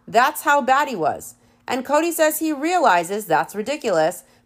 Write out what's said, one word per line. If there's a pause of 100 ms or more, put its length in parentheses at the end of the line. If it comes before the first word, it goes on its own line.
That's
how
bad
he
was. (320)
And
Cody
says
he
realizes
that's
ridiculous, (220)